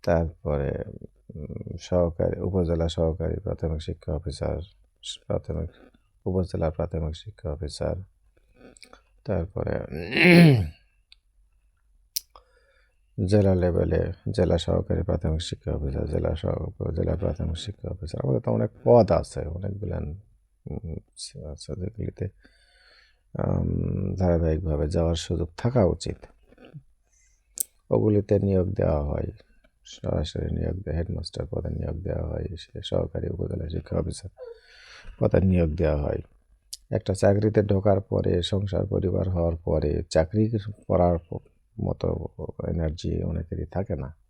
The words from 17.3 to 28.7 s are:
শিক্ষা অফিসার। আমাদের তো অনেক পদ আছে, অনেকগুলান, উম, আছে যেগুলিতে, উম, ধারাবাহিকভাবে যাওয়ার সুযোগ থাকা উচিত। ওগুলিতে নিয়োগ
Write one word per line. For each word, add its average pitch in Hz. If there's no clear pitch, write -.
শিক্ষা -
অফিসার। -
আমাদের 131
তো -
অনেক 113
পদ 120
আছে, 76
অনেকগুলান, 92
উম, 78
আছে -
যেগুলিতে, -
উম, 85
ধারাবাহিকভাবে 80
যাওয়ার 85
সুযোগ 82
থাকা 120
উচিত। -
ওগুলিতে 104
নিয়োগ 95